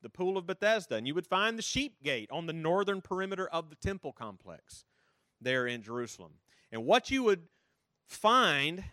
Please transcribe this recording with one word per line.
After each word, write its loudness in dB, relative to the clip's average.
the -12
Pool -2
of -4
Bethesda, 2
and -2
you -2
would -4
find 2
the -6
sheep -4
gate -2
on -6
the -4
northern 2
perimeter -4
of -4
the -20
temple -6
complex -14
there 0
in -6
Jerusalem. -8
And -6
what 4
you 0
would 2
find, 4